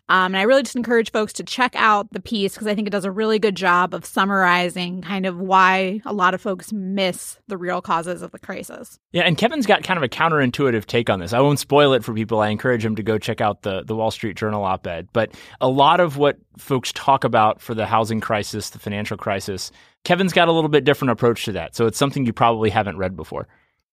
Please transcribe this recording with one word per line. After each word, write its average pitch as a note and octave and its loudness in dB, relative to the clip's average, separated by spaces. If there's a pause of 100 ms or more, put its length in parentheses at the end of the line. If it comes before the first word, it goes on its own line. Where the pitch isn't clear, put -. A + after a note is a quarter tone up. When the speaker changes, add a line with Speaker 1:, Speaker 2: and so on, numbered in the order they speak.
(100)
Speaker 1:
Um, F#3 2
and F#3+ 0
I F#3+ 2
really C4 4
just A#3 -8
encourage A#3 0
folks G#3+ -4
to F#3 -10
check B3 -2
out G#3+ 2
the G3+ -10
piece G3 -4
'cause G#3+ -8
I G#3 0
think G#3 -4
it G3+ -6
does F#3+ -2
a G3 -4
really A3 0
good G#3 2
job F3+ 2
of E3+ -8
summarizing F3+ 0
kind F#3+ -4
of F3+ -4
why F#3 4
a G#3 -6
lot F#3 2
of F#3 -4
folks G3 -6
miss F#3+ -4 (100)
the G3 -8
real F3+ -4
causes E3+ -4
of - -14
the - -18
crisis. - -14 (140)
Speaker 2:
Yeah, F3 0
and E3 2
Kevin's B3 0
got F#3+ 4
kind F#3 -2
of D#3 -4
a B2+ 0
counterintuitive C3+ 0
take A#2+ 0
on G2 0
this. F2 -6
I B2 4
won't C#3+ 4
spoil C#3+ 4
it A#2+ 2
for A#2 -6
people. A2 0
I G#2 2
encourage A2 0
him A2 -2
to A2 -6
go A2 0
check A2 -6
out G#2 -2
the, F#2+ -4
the F#2+ -6
Wall A2 -2
Street G#2 -8
Journal G#2+ -4
op-ed. F#2 -6
But A2+ 0 (280)
a C3 2
lot C#3 4
of D#3+ 0
what C#3+ 2 (200)
folks - -4
talk - 2
about A2+ 2
for - -10
the G#2+ -2
housing A2 0
crisis, G#2 -4
the - -18
financial G#2 -8
crisis, G2 -6 (340)
Kevin's F#3 2
got E3+ 6
a E3 6
little D#3+ 2
bit D3 4
different C3+ 2
approach A#2 0
to A2+ -6
that. E2+ -8
So A#2 2
it's A2 -2
something C#3 0
you A2+ 0
probably A#2 2
haven't G2 -2
read F#2+ -4
before. - -10 (440)